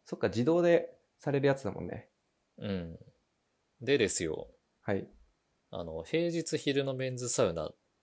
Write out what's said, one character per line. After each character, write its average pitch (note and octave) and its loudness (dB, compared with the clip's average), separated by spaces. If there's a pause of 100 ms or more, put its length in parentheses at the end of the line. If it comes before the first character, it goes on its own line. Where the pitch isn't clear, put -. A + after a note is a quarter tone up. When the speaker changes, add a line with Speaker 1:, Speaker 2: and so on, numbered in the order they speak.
Speaker 1:
そ - -10
っ - -14
か、 G#2+ 2
自 A#2 0
動 E3 4
で E3+ 6 (260)
さ - -6
れ C#3 2
る C#3+ 2
や C3+ 6
つ - -10
だ G2+ -4
も F2+ -8
ん F2 -6
ね。 A2 -10 (500)
Speaker 2:
う G#2+ -8
ん。 F2 -4 (840)
で C3 2
で G2+ 4
す - 0
よ。 - -4 (340)
Speaker 1:
は G#2 0
い。 F#2+ -2 (640)
Speaker 2:
あ F#2 -8
の、 D#2+ -8
平 E3+ 0
日 D#3+ -4
昼 C#3 0
の C3+ -4
メ C3 -4
ン B2+ -6
ズ A#2+ -6
サ A#2 2
ウ E2+ 0
ナ D#2 -4 (300)